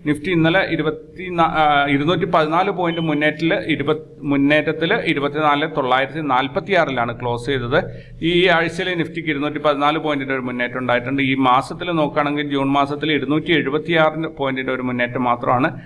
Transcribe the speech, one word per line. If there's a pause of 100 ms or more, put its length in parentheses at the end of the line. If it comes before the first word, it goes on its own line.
Nifty
ഇന്നലെ
ഇരുപത്തിനാ-,
ആ,
ഇരുന്നൂറ്റി
പതിനാല്
പോയിന്റ്
മുന്നേറ്റത്തില്
ഇരുപത്, (240)
മുന്നേറ്റത്തില്
ഇരുപത്തിനാല് (100)
തൊള്ളായിരത്തി
നാൽപത്തിയാറിലാണ്
ക്ലോസ്
ചെയ്തത്. (380)
ഈ
ആഴ്ചയിലെ
Nifty-ക്ക്
ഇരുന്നൂറ്റി
പതിനാല്
പോയിന്റിന്റെ
ഒരു
മുന്നേറ്റം
ഉണ്ടായിട്ടുണ്ട്.
ഈ
മാസത്തിൽ
നോക്കുകയാണെങ്കിൽ
ജൂൺ
മാസത്തിൽ
ഇരുന്നൂറ്റി
എഴുപത്തിയാറിന്
പോയിന്റിന്റെ
ഒരു
മുന്നേറ്റം
മാത്രമാണ്